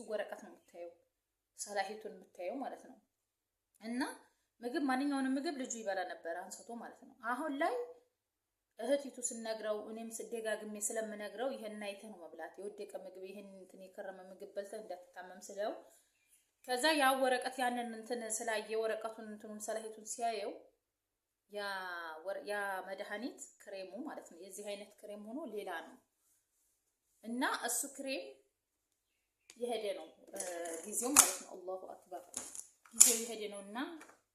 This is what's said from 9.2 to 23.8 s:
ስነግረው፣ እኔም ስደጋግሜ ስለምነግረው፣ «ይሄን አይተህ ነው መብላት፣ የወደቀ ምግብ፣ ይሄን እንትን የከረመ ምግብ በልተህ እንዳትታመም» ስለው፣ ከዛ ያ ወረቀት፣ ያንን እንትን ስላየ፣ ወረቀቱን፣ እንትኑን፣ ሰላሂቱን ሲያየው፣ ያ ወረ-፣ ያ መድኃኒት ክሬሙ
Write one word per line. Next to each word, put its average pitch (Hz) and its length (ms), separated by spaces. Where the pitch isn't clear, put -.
ስነግረው፣ 220 640
እኔም 226 260
ስደጋግሜ 214 720
ስለምነግረው፣ 208 680
«ይሄን 214 320
አይተህ 202 260
ነው 196 100
መብላት፣ 165 360
የወደቀ 202 440
ምግብ፣ 185 260
ይሄን 202 280
እንትን 190 280
የከረመ 190 440
ምግብ 190 260
በልተህ 202 280
እንዳትታመም» 185 640
ስለው፣ 208 300
ከዛ 247 240
ያ 294 120
ወረቀት፣ 254 420
ያንን 247 340
እንትን 226 400
ስላየ፣ 220 460
ወረቀቱን፣ 220 520
እንትኑን፣ 214 320
ሰላሂቱን 220 460
ሲያየው፣ 233 460
ያ 208 100
ወረ-፣ 185 260
ያ 202 100
መድኃኒት 202 580
ክሬሙ 190 420